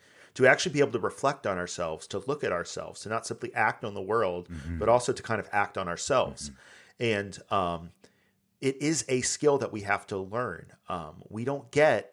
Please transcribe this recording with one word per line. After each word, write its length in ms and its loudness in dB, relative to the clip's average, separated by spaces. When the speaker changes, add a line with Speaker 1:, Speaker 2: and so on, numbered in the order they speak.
Speaker 1:
to 120 6
actually 260 6
be 80 2
able 120 4
to 60 0
reflect 480 -2
on 120 0
ourselves, 500 -4
to 100 -4
look 260 -4
at 80 0
ourselves, 480 -6
to 80 -12
not 180 -4
simply 280 -8
act 300 0
on 100 -6
the 80 -6
world, 460 0
Speaker 2:
Mm-hmm. 300 -8
Speaker 1:
but 100 0
also 240 6
to 100 -6
kind 180 -2
of 120 -8
act 260 0
on 100 -4
ourselves. 600 0
Speaker 2:
Mm-hmm. 40 -18
Speaker 1:
And, 380 -2
um, 400 0
it 220 -2
is 260 0
a 120 0
skill 380 4
that 140 -4
we 100 -6
have 260 0
to 100 -4
learn. 480 -6
Um, 400 -8
we 160 -6
don't 260 -6
get 420 4